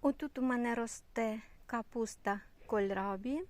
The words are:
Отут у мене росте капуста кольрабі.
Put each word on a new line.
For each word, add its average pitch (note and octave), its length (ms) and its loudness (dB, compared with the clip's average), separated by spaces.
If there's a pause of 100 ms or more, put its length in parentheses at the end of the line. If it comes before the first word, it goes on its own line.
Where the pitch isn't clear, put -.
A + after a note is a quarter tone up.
Отут C#4 300 0
у B3+ 40 -2
мене A#3+ 340 2
росте A3+ 640 -2 (240)
капуста G#3 760 -2 (260)
кольрабі. G3+ 840 0